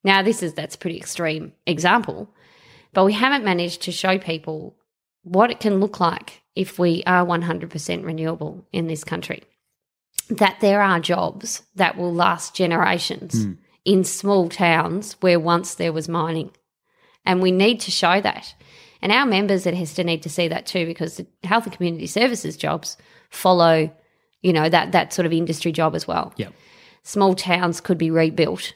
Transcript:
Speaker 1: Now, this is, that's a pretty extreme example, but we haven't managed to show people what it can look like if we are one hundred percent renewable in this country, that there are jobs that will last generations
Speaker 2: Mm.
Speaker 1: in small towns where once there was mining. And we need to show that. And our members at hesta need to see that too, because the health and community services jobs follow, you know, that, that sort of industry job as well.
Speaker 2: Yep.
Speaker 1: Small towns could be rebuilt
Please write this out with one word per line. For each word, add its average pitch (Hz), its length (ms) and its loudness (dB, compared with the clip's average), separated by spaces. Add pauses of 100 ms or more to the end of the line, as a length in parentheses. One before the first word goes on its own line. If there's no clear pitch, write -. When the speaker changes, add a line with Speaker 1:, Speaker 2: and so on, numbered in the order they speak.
Speaker 1:
Now, 196 180 4
this 214 220 0
is, 160 100 -6
that's 156 220 -10
a - 40 -20
pretty 165 180 -6
extreme 156 560 -6 (120)
example, 175 640 2 (640)
but 190 120 6
we 208 80 4
haven't 247 300 2
managed 175 400 -2
to 185 80 -6
show 190 280 0
people 160 580 -8 (460)
what 190 260 4
it 233 100 -6
can 202 200 2
look 202 200 0
like - 440 -4 (120)
if 185 240 -4
we 170 260 2
are 180 200 4
one 170 160 -2
hundred 170 280 -6
percent 165 360 -8
renewable 160 680 -6
in 165 160 -2
this 156 160 -6
country, - 400 -8 (880)
that 202 320 2
there 202 200 4
are 185 200 2
jobs 180 600 -4 (140)
that 190 220 0
will 175 160 -4
last 170 420 0
generations 170 920 0
Speaker 2:
Mm. 92 120 -6 (260)
Speaker 1:
in 190 220 4
small 196 420 0
towns 170 720 0
where 180 200 4
once 170 360 -2
there 170 160 -2
was 160 160 -6
mining. 165 440 -4 (760)
And 185 160 2
we 185 100 4
need 208 300 4
to 180 100 -8
show 185 300 2
that. - 320 -6 (480)
And 190 100 0
our 269 140 4
members 190 420 2
at 170 60 0
hesta 175 320 -4
need 165 180 -2
to 160 60 -8
see 170 180 -2
that - 180 -6
too, 175 200 -2
because 165 320 -6
the 185 100 -14 (160)
health 220 220 0
and 190 100 -10
community 170 320 -4
services 208 480 -2
jobs 156 400 -6 (340)
follow, 165 640 4 (500)
you 180 120 2
know, 160 160 2
that, 175 240 2
that - 180 2
sort 180 140 -2
of 165 80 0
industry 165 400 -2
job 160 200 0
as 160 140 -6
well. - 300 -4
Speaker 2:
Yep. 95 160 -8 (500)
Speaker 1:
Small 190 320 2
towns 175 460 0
could 180 160 0
be 165 140 0
rebuilt 160 640 0